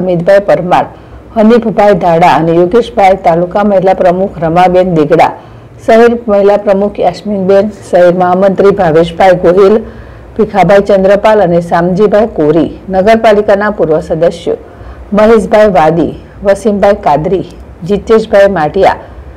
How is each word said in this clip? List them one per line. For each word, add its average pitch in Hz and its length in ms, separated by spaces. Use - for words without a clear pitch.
અમિતભાઈ 185 480
પરમાર, 143 380
હનીફભાઈ 220 580
ધાડા 170 420
અને 165 200
યોગેશભાઈ, 190 720
તાલુકા 175 380
મહિલા 190 300
પ્રમુખ 185 480
રમાબેન 180 520
દેગડા, 160 360
શહેર 233 240
મહિલા 202 320
પ્રમુખ 202 400
યાસ્મીનબેન, 196 720
શહેર 175 320
મહામંત્રી 190 580
ભાવેશભાઈ 170 640
ગોહિલ, 190 340
ભીખાભાઈ 202 540
ચંદ્રપાલ 202 560
અને 170 160
શામજીભાઈ 190 760
કોરી, 156 300
નગરપાલિકાના 208 920
પૂર્વ 156 240
સદસ્યો 170 560
મહેશભાઈ 214 640
વાદી, 160 340
વસીમભાઈ 202 640
કાદરી, 170 400
જીતેશભાઈ 202 680
માટિયા, 156 400